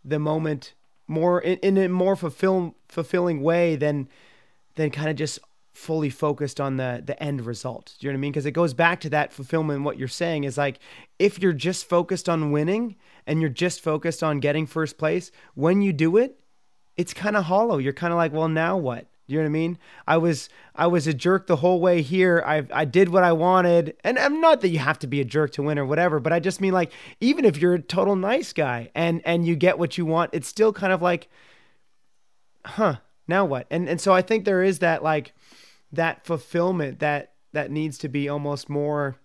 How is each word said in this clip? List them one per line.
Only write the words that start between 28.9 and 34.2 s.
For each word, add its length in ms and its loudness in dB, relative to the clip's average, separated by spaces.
and, 320 0
and 200 2
you 80 2
get 240 2
what 200 -4
you 80 -2
want, 260 0
it's 160 -6
still 240 2
kind 220 0
of 80 -2
like, 260 -2
"Huh, 320 0
now 180 2
what?" 260 -4
And, 160 -2
and 140 -2
so 140 4
I 80 4